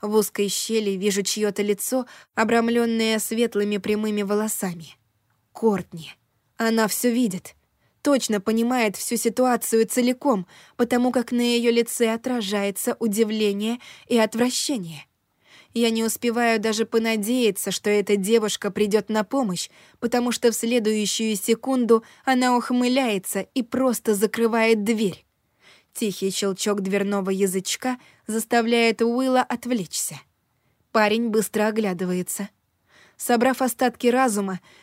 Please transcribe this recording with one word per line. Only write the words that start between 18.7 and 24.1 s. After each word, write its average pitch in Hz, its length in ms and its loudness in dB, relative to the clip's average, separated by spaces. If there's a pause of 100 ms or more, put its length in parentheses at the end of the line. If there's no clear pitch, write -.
на 214 140 0
помощь, 214 460 -2 (300)
потому 240 320 0
что 233 200 2
в - 20 0
следующую 220 840 0
секунду 226 680 2 (200)
она 254 320 2
ухмыляется 247 840 0
и 233 240 -4
просто 254 500 0